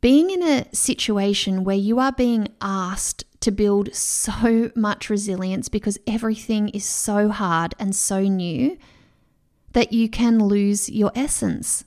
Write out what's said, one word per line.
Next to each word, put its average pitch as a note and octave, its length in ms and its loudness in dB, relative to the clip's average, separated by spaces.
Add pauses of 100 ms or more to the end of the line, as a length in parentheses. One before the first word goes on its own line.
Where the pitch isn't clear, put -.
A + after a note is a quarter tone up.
being C#4+ 300 6
in F4+ 120 -2
a D4+ 320 2
situation G3 880 0
where G3 120 0
you G#3 220 0
are C4 140 2
being A#3+ 360 0 (120)
asked F#3+ 640 -6 (200)
to A3+ 60 2
build G3+ 440 0
so A3+ 800 0
much G#3+ 360 -2
resilience F#3+ 580 -4
because G#3 380 -4
everything A3 640 -2
is G3+ 140 -8
so G#3 440 0
hard E3+ 500 0
and G3 160 -2
so F#3+ 260 -2
new F#3+ 580 0 (960)
that A#3+ 200 2
you A3+ 160 2
can A#3 300 2
lose G3+ 500 2
your G#3 260 0
essence. - 720 -4